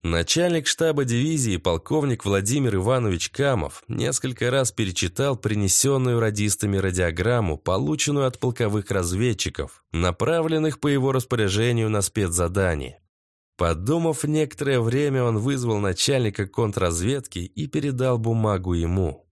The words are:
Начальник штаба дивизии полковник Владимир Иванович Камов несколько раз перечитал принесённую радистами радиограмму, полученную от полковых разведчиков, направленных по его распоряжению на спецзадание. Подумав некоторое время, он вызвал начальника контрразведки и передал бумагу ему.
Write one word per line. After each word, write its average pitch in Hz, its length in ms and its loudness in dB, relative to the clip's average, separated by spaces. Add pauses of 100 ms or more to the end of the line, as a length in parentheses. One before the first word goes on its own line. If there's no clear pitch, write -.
Начальник 147 640 0
штаба 151 360 0
дивизии 123 520 0
полковник 117 680 0
Владимир 101 520 0
Иванович 104 540 0
Камов 127 580 -2
несколько 123 600 -4
раз 131 220 0
перечитал 117 680 -2
принесённую 117 840 2
радистами 104 560 0
радиограмму, 90 840 0
полученную 143 680 0
от 127 120 -4
полковых 110 540 -2
разведчиков, 92 1000 -2
направленных 156 880 0
по - 80 -2
его 139 240 2
распоряжению 117 800 0
на 107 100 2
спецзадание. 87 1000 0 (560)
Подумав 131 680 0
некоторое 147 560 0
время, 127 460 2
он 113 140 2
вызвал 120 400 0
начальника 104 680 0
контрразведки 98 920 -2
и 92 260 -6
передал 131 520 0
бумагу 107 560 0
ему. 85 540 0 (100)